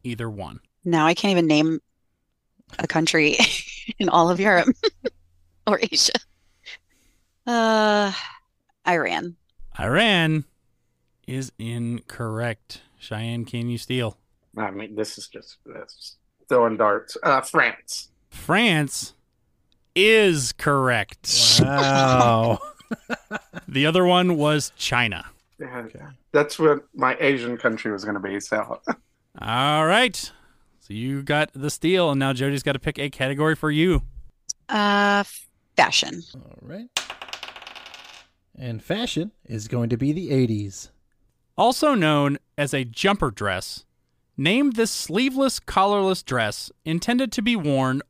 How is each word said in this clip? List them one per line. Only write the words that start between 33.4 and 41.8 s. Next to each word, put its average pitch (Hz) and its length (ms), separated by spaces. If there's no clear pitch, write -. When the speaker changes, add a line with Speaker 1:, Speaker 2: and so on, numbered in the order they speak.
Speaker 1:
for 151 160
you. 156 320
Speaker 2:
Uh, 202 540
fashion. - 460
Speaker 4:
All - 260
right. 220 260
And 117 280
fashion 208 480
is 110 240
going 117 220
to 117 80
be 131 140
the 170 180
eighties. 110 600
Speaker 1:
Also 254 380